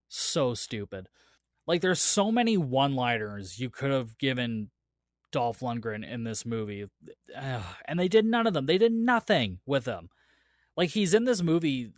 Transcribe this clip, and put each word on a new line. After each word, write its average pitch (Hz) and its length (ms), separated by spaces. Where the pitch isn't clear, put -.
so - 440
stupid. 101 560
Like, 170 160
there's 185 180
so 208 320
many 226 240
one-liners 120 1040
you 127 80
could 139 220
have 120 260
given 120 540
Dolph 120 280
Lundgren 113 420
in 117 220
this 110 220
movie. 104 400
Ugh, 123 480
and 170 160
they 180 80
did 214 160
none 226 220
of 202 80
them. 135 100
They 170 140
did 233 120
nothing 220 760
with 131 180
him. 90 240
Like, 175 100
he's 196 240
in 220 120
this 233 180
movie 160 560